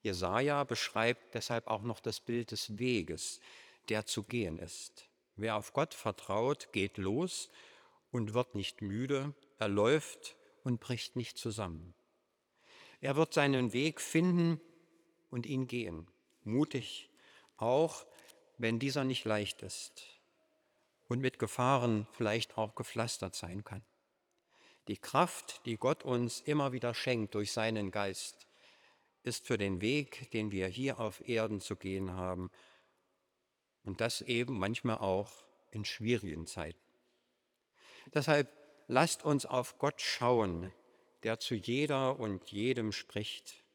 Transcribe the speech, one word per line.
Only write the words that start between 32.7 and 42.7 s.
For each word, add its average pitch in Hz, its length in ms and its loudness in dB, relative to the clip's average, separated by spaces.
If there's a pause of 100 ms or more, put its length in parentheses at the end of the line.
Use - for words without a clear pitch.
und 98 180 -8
das 120 220 0
eben 120 360 0
manchmal 110 400 0
auch 98 340 0 (380)
in 104 140 -6
schwierigen 98 600 -2
Zeiten. 85 340 -10 (1300)
Deshalb 147 340 6 (400)
lasst 135 360 4
uns 147 220 2
auf 127 320 -2
Gott 147 220 0
schauen, 98 720 2 (500)
der 113 160 0
zu - 160 -2
jeder 135 640 2
und 104 320 -4
jedem 110 420 0